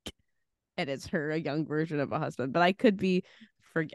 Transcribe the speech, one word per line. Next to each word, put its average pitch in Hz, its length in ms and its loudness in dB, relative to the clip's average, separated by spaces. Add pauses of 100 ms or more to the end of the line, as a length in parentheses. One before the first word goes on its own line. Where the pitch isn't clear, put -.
(760)
And 156 140 -2
it's 135 180 -6
her, 156 220 -2
a 156 80 0
young 151 280 -2
version 156 320 -2
of 139 140 -2
a 139 60 0
husband. 135 340 -4
But 165 80 2
I 180 140 4
could 202 240 4
be, 185 260 2 (480)
for, 160 220 -2